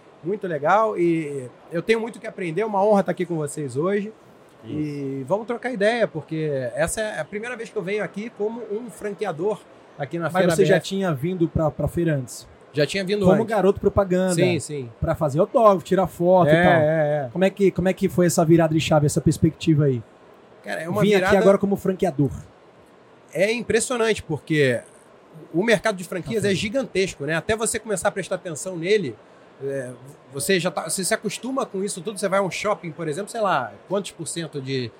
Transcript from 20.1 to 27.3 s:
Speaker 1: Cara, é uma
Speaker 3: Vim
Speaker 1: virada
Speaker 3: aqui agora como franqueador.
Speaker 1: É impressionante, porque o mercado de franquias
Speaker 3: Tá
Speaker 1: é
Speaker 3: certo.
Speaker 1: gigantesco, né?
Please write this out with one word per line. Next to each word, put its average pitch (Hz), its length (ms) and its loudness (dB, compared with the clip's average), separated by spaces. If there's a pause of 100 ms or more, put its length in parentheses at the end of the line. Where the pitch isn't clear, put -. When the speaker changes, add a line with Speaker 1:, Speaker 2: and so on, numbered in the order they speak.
Speaker 1:
Cara, 165 200 -8
é 160 60 -10
uma 196 120 0
Speaker 3:
Vim 202 80 4
Speaker 1:
virada 190 200 4
Speaker 3:
aqui 208 80 6
agora 190 220 6
como 202 180 0
franqueador. 175 540 0 (1000)
Speaker 1:
É 190 200 2
impressionante, 226 720 0
porque 139 580 0 (760)
o 165 80 2
mercado 220 340 2
de 180 80 -12
franquias 196 380 -6
Speaker 3:
Tá 202 60 2
Speaker 1:
é - 20 2
Speaker 3:
certo. 170 100 0
Speaker 1:
gigantesco, 196 640 -4
né? 151 120 -2